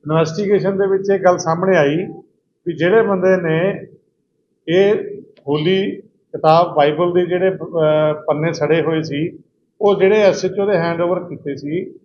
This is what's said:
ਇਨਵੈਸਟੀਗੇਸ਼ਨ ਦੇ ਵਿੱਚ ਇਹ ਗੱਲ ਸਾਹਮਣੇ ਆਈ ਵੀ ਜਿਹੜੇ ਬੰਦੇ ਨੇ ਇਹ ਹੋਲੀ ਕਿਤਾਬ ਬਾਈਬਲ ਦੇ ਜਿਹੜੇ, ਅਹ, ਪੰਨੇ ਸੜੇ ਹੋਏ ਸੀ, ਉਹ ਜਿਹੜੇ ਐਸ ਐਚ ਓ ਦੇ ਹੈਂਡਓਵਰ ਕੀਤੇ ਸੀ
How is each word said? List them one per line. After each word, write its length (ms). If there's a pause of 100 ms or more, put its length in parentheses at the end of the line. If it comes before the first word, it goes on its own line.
ਇਨਵੈਸਟੀਗੇਸ਼ਨ 720
ਦੇ 80
ਵਿੱਚ 240
ਇਹ 80
ਗੱਲ 200
ਸਾਹਮਣੇ 380
ਆਈ 200 (720)
ਵੀ 100
ਜਿਹੜੇ 260
ਬੰਦੇ 340
ਨੇ 500 (800)
ਇਹ 260 (540)
ਹੋਲੀ 520
ਕਿਤਾਬ 760
ਬਾਈਬਲ 380
ਦੇ 140
ਜਿਹੜੇ, 240
ਅਹ, 640 (120)
ਪੰਨੇ 260
ਸੜੇ 300
ਹੋਏ 200
ਸੀ, 360 (420)
ਉਹ 140
ਜਿਹੜੇ 280
ਐਸ 220
ਐਚ 140
ਓ 80
ਦੇ 100
ਹੈਂਡਓਵਰ 480
ਕੀਤੇ 320
ਸੀ 380 (100)